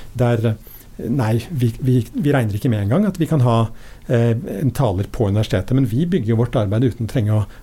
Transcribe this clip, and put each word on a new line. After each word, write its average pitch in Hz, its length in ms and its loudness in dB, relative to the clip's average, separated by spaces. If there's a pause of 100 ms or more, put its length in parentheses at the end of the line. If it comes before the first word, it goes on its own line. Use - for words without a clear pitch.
(140)
der, 117 420 0 (420)
nei, 117 400 0 (100)
vi, 123 220 0 (100)
vi, 127 220 2 (100)
vi 151 220 0
regner 110 240 0
ikke 127 160 0
med 104 100 0
engang 143 240 2
at 185 140 -2
vi 156 80 0
kan 160 120 2
ha, 113 280 4 (380)
eh, 117 260 2 (240)
en 147 180 0
taler 101 320 0
på 107 220 0
universitetet, 104 480 0
men 135 100 2
vi 113 180 0
bygger 131 280 0
jo 110 80 2
vårt 123 180 -2
arbeid 107 240 2
uten 113 240 -2
å - 60 -8
trenge 107 240 2
å 104 80 0 (180)